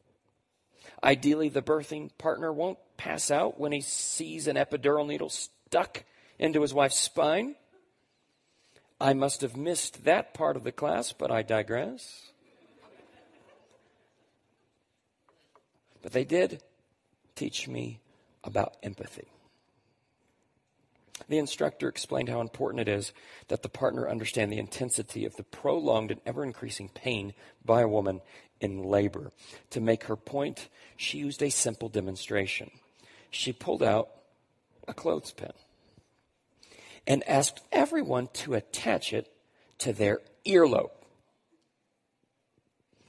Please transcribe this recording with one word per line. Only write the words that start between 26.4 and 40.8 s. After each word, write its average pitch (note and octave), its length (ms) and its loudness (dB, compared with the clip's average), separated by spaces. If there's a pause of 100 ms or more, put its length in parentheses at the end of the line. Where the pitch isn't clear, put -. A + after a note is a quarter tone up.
pain G2+ 440 -4 (320)
by A#2 160 6
a A#2 80 4
woman G2 320 0 (400)
in G2 220 -4
labor. G2+ 500 0 (380)
To B2 100 -4
make A2+ 240 2
her A2+ 100 -2
point, C#3 540 -6 (260)
she - 220 -6
used C#3+ 260 -4
a C#3+ 60 2
simple A2+ 400 -2
demonstration. G2 800 -4 (600)
She - 200 -4
pulled - 320 0
out A2 280 4 (760)
a - 60 -12
clothespin - 580 -4 (1500)
and C3+ 220 4
asked - 320 2 (100)
everyone C4+ 640 2
to - 220 -4
attach - 580 -2
it - 180 -2 (480)
to - 140 -2
their G#2 300 2 (240)
earlobe. E3 440 8 (2250)